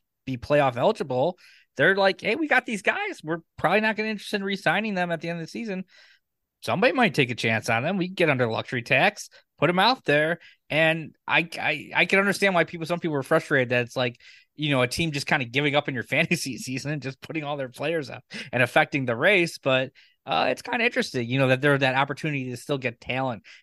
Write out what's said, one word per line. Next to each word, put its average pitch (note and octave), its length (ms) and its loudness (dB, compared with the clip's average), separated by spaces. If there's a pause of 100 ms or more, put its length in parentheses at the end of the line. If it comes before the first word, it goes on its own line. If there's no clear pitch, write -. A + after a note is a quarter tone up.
(260)
be C3 100 -6
playoff C3+ 400 2
eligible. D3+ 640 0 (400)
They're F#3+ 180 6
like, G3 240 2
"Hey, G#3+ 160 -2
we D#4 120 -4
got B3 180 2
these G#3+ 160 -6
guys. F#4+ 420 -2
We're D#3+ 140 -4 (180)
probably F#3 240 2
not A3 160 0
gonna G#3+ 140 -4
interested G#3+ 260 -6
in G3 80 -4
re-signing G3 500 0
them F3+ 160 -2
at E3 120 -4
the E3+ 80 -6
end E3+ 100 -6
of D#3+ 60 -8
the - 40 -16
season. G3+ 360 -8 (720)
Somebody F#3 320 2
might A#3+ 220 2
take B2 160 4
a A#2+ 40 -4
chance A2+ 360 0
on A#2 120 2
them. F3+ 140 -2
We F3+ 120 -2
can F#3+ 60 -12
get E3 140 2
under B2+ 180 2
luxury A2+ 360 -4
tax, D3 480 0 (280)
put D3+ 120 2
'em F3+ 80 0
out A#3+ 260 2
there." D3+ 340 2 (300)
And D#3+ 460 0 (120)
I, D#3+ 220 0 (100)
I, D3 360 -4
I E3 100 4
can F#3+ 140 2
understand G3 360 2
why E3 100 4
people, D#3+ 220 -10
some E3+ 140 -4
people D#3 140 -2
were C#3 80 0
frustrated C#3 480 2
that B2 160 2
it's - 100 -10
like, B2 240 -2 (340)
you D3 160 -2
know, C3 120 4
a B2+ 40 4
team D#3+ 260 -2
just C#3 140 -4
kinda C#3+ 200 0
giving C#3 280 0
up D3 140 2
in C#3 60 -4
your A2+ 100 -4
<laughs> - 100 -6
fantasy C#3+ 440 -2
season C3 320 -8
and D3+ 100 -4
just B2+ 220 -10
putting D#3+ 200 -8
all D3 140 -4
their C3 140 -6
players D3 400 -4
out A#2 120 -14 (300)
and B2 100 4
affecting C3+ 440 2
the A#2 100 0
race. E3+ 400 2
But, C3 360 0 (340)
uh, - 240 2
it's - 120 -4
kinda - 220 -2
interesting, B2+ 420 -2
you B2+ 120 0
know, C3+ 100 4
that B2+ 140 2
there's C#3+ 180 4
that C3 140 2
opportunity C#3 560 -2
to A#2+ 80 -8
still C#3+ 200 -4
get B2+ 220 -6
talent B2+ 440 -4 (180)